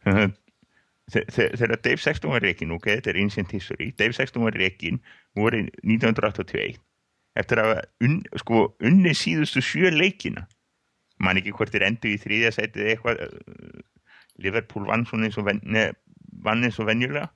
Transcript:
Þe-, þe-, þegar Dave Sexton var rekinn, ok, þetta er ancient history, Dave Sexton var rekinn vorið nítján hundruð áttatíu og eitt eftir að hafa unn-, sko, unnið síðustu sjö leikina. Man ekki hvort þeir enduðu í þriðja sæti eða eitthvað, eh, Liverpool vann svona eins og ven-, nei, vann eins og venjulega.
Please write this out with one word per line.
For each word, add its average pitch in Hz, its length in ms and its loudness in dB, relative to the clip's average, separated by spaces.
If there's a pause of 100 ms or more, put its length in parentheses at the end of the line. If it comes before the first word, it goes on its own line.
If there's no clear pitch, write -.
Þe-, 101 240 4 (760)
þe-, - 480 0
þegar 113 260 0
Dave 135 180 0
Sexton - 320 -2
var 117 120 0
rekinn, 85 280 -2
ok, 85 160 -6 (100)
þetta 107 140 -4
er 85 80 -2
ancient 101 320 -2
history, - 440 -8
Dave 117 200 0
Sexton 120 280 -2
var 113 120 0
rekinn 92 440 -2 (360)
vorið 104 340 2 (120)
nítján 113 300 2
hundruð 110 180 0
áttatíu - 300 -6
og 52 60 -2
eitt - 160 -12 (540)
eftir 113 240 0
að 110 80 2
hafa 110 140 0 (240)
unn-, 160 160 2 (180)
sko, 113 220 4 (260)
unnið 180 300 6
síðustu 151 460 0
sjö 180 280 2
leikina. 151 540 -2 (760)
Man 92 200 2
ekki 101 120 -8
hvort 104 200 -4
þeir 98 160 2
enduðu 110 280 -2
í 101 60 -6
þriðja 110 320 0
sæti 107 260 -6
eða 107 140 0
eitthvað, 117 300 -4
eh, 50 560 -18 (640)
Liverpool 104 440 -2
vann 113 200 2
svona 110 200 -2
eins 104 80 -6
og 104 120 -2
ven-, 104 160 0
nei, 110 260 2 (540)
vann 113 200 2
eins 117 160 -2
og 107 80 0
venjulega. 127 480 0